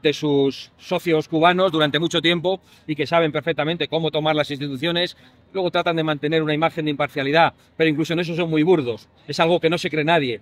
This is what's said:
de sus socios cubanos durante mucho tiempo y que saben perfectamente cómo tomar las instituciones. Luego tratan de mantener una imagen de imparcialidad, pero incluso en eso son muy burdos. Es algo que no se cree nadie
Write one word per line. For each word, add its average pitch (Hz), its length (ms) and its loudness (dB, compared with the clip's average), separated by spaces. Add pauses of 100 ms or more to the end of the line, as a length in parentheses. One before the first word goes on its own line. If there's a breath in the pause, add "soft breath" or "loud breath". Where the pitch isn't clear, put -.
de 147 120 0
sus 139 640 0
socios 165 500 -2
cubanos 180 440 2
durante 151 260 0
mucho 165 240 -2
tiempo 175 400 0 (240 soft breath)
y 151 100 -6
que 147 100 -2
saben 165 260 2
perfectamente 156 560 -4
cómo 160 220 -2
tomar 156 240 0
las 147 160 0
instituciones. 147 680 -4 (360 soft breath)
Luego 185 180 -2
tratan 175 260 0
de 160 80 0
mantener 156 380 0
una 151 120 0
imagen 156 320 -2
de 151 60 -2
imparcialidad, 143 600 0 (240 soft breath)
pero 160 140 2
incluso 156 220 -2
en 165 80 -2
eso 170 140 -4
son 165 140 -2
muy 156 140 2
burdos. 151 460 0 (180)
Es 147 140 -6
algo 170 200 4
que 160 80 2
no 170 80 2
se 160 140 -4
cree 151 140 -2
nadie 143 360 0